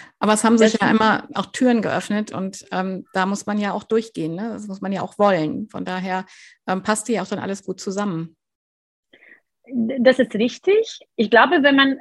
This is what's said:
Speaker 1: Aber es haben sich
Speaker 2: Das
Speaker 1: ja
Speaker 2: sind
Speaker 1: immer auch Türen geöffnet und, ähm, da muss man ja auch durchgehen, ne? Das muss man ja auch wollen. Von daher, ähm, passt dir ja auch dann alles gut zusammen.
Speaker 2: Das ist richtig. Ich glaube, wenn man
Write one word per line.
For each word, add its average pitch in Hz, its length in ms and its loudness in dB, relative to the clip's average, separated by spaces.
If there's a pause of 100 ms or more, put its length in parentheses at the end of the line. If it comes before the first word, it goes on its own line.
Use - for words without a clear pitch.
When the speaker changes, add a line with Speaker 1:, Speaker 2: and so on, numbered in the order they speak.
(200)
Speaker 1:
Aber 208 140 4
es 208 100 2
haben 233 140 6
sich 220 160 6
Speaker 2:
Das 226 80 0
Speaker 1:
ja 196 60 4
Speaker 2:
sind 220 100 4
Speaker 1:
immer 220 360 2
auch 196 140 -4
Türen 240 340 2
geöffnet 208 500 -4
und, 190 400 -8
ähm, 185 420 -6
da 190 120 -2
muss 202 220 -4
man 208 100 -4
ja 202 160 -4
auch 208 100 -6
durchgehen, 190 520 -4
ne? 214 140 -8
Das 208 180 -12
muss 196 140 -12
man 190 100 -6
ja 190 100 -4
auch - 160 -10
wollen. 196 520 0
Von - 140 -10
daher, 185 420 -6 (420)
ähm, 185 160 -4
passt 214 240 -2
dir 240 80 -2
ja 185 80 -2
auch 190 40 -12
dann 196 120 -8
alles 190 240 -8
gut 185 160 -10
zusammen. 185 560 -6 (1600)
Speaker 2:
Das 254 200 4
ist 240 160 0
richtig. 359 640 0 (160)
Ich 208 140 0
glaube, 269 340 6
wenn 285 120 4
man 269 260 2